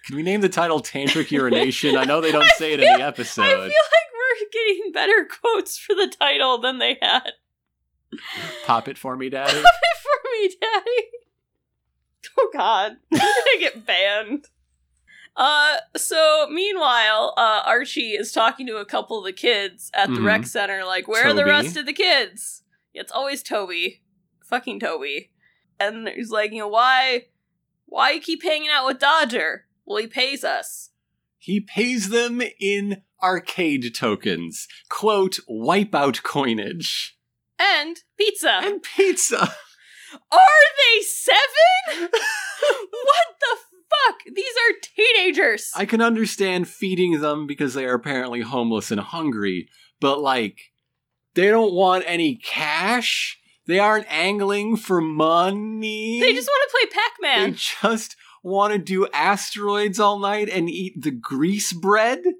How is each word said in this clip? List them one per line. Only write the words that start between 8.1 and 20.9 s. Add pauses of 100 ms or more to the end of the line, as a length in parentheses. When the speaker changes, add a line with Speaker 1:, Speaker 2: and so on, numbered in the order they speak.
Speaker 1:
Pop
it
for
me,
Daddy.
Speaker 2:
<laughs>
Pop
it
for (120)
me,
Daddy. (1300)
Oh,
God. (180)
We're
gonna
get
banned. (920)
Uh, (180)
so,
meanwhile,
uh,
Archie
is
talking
to
a
couple
of
the
kids
at
the
rec
Speaker 1:
Mm-hmm.
Speaker 2:
center,
like,